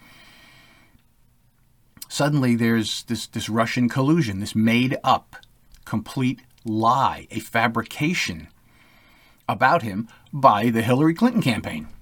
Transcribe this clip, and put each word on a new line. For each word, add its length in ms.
Suddenly 460
there's 500
this, 220
this 220
Russian 400
collusion, 500
this 160
made 480
up, 340
complete 580
lie, 640
a 100
fabrication 1080
about 340
him 260
by 380
the 120
Hillary 320
Clinton 280
campaign. 460